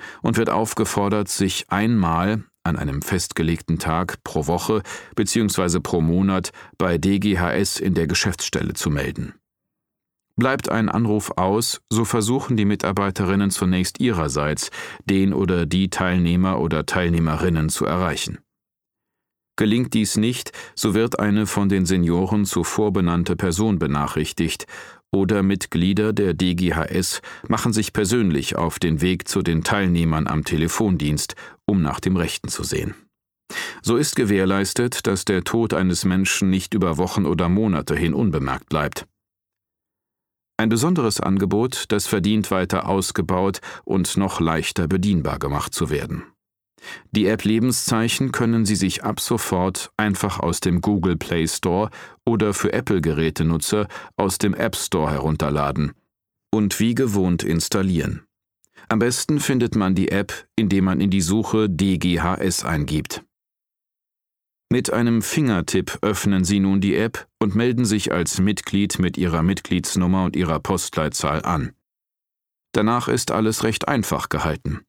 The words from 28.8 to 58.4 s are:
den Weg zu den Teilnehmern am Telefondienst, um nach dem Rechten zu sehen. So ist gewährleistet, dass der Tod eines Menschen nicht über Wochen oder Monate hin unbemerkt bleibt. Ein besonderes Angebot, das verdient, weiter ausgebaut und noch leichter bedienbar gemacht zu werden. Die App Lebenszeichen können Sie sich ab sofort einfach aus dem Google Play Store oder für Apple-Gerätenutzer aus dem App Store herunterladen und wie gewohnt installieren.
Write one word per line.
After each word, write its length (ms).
den 200
Weg 280
zu 140
den 200
Teilnehmern 640
am 160
Telefondienst, 920
um 140
nach 200
dem 160
Rechten 320
zu 160
sehen. 320
So 160
ist 200
gewährleistet, 880
dass 180
der 200
Tod 280
eines 320
Menschen 460
nicht 240
über 240
Wochen 260
oder 240
Monate 460
hin 180
unbemerkt 560
bleibt. 380
Ein 120
besonderes 520
Angebot, 680
das 180
verdient, 440
weiter 380
ausgebaut 720
und 320
noch 240
leichter 480
bedienbar 500
gemacht 360
zu 160
werden. 340
Die 140
App 180
Lebenszeichen 840
können 360
Sie 100
sich 280
ab 140
sofort 800
einfach 420
aus 220
dem 220
Google 340
Play 320
Store 420
oder 260
für 220
Apple-Gerätenutzer 1120
aus 200
dem 160
App 240
Store 340
herunterladen 840
und 260
wie 160
gewohnt 480
installieren. 800